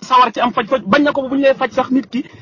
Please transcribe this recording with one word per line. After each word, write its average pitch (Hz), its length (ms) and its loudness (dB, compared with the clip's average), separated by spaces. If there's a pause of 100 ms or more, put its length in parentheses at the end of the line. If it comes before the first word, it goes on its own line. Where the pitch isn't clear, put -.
sawar 247 300 2
ci - 80 -6
am 240 120 0
faj, 240 140 -4
faj, 262 200 -2
bañ 285 160 2
na 285 100 2
ko 285 100 -4
ba 262 60 -8
bu 269 80 -2
ñu 277 60 0
lay 269 120 4
faj 262 180 -2
sax, 254 180 -2
nit 262 200 0
ki, 254 140 -6 (180)